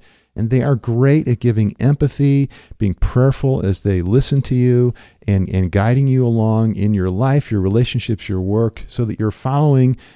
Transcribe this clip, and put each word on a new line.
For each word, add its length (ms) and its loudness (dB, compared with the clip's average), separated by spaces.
And 140 -4
they 140 2
are 120 2
great 520 2
at 120 0
giving 400 0
empathy, 720 0
being 160 -2
prayerful 680 0
as 180 -2
they 200 0
listen 420 0
to 120 -4
you, 400 2
and, 220 2
and 220 -2
guiding 360 2
you 180 2
along 500 0
in 200 0
your 140 0
life, 420 -2
your 100 -2
relationships, 680 -2
your 140 -4
work, 460 -2
so 180 -6
that 140 -6
you're 100 -2
following 640 0